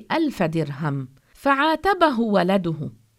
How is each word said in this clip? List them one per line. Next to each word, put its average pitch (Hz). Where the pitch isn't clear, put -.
ألف 294
درهم"، 143
فعاتبه 311
ولده، 180